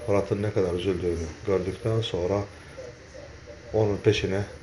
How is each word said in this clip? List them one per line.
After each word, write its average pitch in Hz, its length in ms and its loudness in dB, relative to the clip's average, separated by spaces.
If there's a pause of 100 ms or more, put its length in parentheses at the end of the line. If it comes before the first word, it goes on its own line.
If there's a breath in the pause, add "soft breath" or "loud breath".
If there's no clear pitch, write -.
Fırat'ın 101 380 2
ne 104 100 0
kadar 92 200 2
üzüldüğünü 87 520 0 (220)
gördükten 95 540 2
sonra 90 380 0 (1300 loud breath)
onun 107 240 4
peşine 98 440 4 (220)